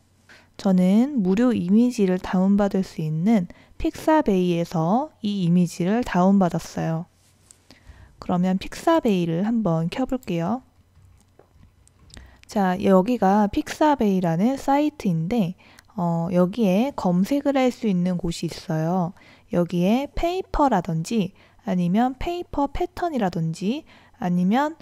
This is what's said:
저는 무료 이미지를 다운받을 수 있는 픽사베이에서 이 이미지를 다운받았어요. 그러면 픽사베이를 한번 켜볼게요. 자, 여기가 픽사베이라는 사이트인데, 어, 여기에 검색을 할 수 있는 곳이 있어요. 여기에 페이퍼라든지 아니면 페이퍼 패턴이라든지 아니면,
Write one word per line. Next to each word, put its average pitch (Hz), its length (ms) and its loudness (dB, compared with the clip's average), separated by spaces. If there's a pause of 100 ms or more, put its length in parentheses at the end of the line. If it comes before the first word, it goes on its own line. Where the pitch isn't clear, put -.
(560)
저는 202 680 2
무료 214 300 2
이미지를 202 680 2
다운받을 196 640 0
수 - 200 -10
있는 175 440 0 (320)
픽사베이에서 190 1300 0 (120)
이 202 220 -4
이미지를 180 600 0
다운받았어요. 175 1000 0 (1120)
그러면 185 400 0
픽사베이를 190 880 0
한번 180 440 0
켜볼게요. 247 720 -4 (1800)
자, 190 360 0
여기가 196 640 4
픽사베이라는 214 1080 0
사이트인데, 233 1000 0 (420)
어, 170 360 -2
여기에 196 640 2
검색을 269 600 0
할 254 140 2
수 - 160 -6
있는 180 300 0
곳이 170 300 -6
있어요. 165 680 -4 (400)
여기에 185 600 0
페이퍼라든지 226 1200 -2 (320)
아니면 196 540 0
페이퍼 349 500 -4
패턴이라든지 214 1160 -4 (340)
아니면, 196 640 0